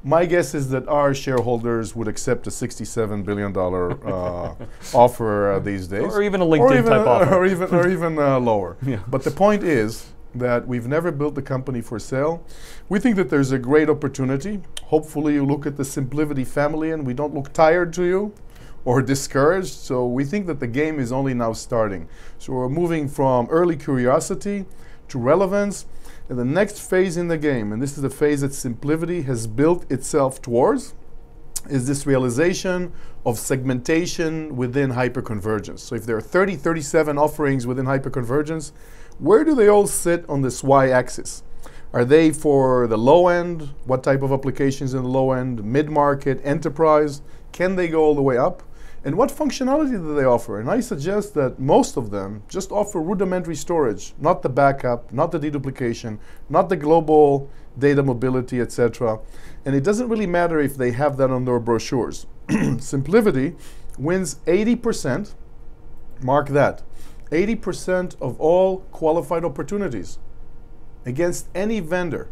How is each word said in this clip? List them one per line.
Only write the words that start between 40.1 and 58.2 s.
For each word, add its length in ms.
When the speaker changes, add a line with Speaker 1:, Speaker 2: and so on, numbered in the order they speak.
Speaker 1:
on 120
this 240
y-axis? 800
Are 120
they 260
for 560
the 100
low 320
end? 460
What 180
type 200
of 100
applications 640
in 80
the 60
low 240
end? 300
Mid-market, 840
enterprise? 760
Can 240
they 120
go 160
all 100
the 80
way 160
up? 240
And 120
what 140
functionality 600
do 220
they 100
offer? 360
And 100
I 80
suggest 560
that 240
most 380
of 140
them 380
just 220
offer 300
rudimentary 560
storage, 640
not 220
the 60
backup, 640
not 200
the 80
deduplication, 760
not 200
the 80
global 720
data 260
mobility, 580